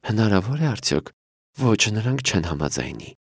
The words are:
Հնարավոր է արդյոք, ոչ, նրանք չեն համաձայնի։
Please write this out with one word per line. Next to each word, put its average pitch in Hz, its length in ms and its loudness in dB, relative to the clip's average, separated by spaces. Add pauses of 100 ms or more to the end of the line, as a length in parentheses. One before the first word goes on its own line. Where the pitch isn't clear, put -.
Հնարավոր 110 560 2
է 160 100 2
արդյոք, - 400 -2 (480)
ոչ, 113 320 4
նրանք 113 320 -2
չեն 95 260 0
համաձայնի։ 69 640 -4 (120)